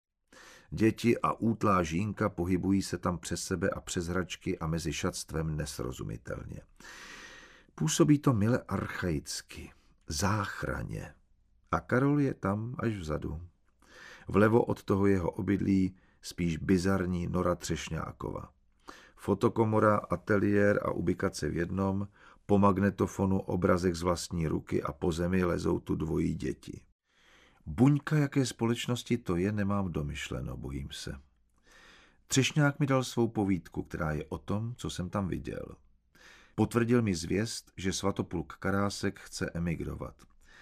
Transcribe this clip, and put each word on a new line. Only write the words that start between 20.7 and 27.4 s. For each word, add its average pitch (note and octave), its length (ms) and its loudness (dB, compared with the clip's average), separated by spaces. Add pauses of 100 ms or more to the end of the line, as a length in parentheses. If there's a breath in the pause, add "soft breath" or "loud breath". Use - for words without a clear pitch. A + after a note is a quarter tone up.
a - 60 0
ubikace F2+ 580 -2
v D#2 60 -2
jednom, F#2+ 520 -2 (380 loud breath)
po G2+ 140 4
magnetofonu F#2+ 800 4
obrazek F#2 560 2
z E2 60 -6
vlastní E2+ 460 0
ruky F2 360 -2
a - 100 -4
po F2+ 180 -2
zemi F2 320 2
lezou E2+ 360 0
tu E2+ 160 -4
dvojí E2 400 0
děti. - 460 -8 (840 soft breath)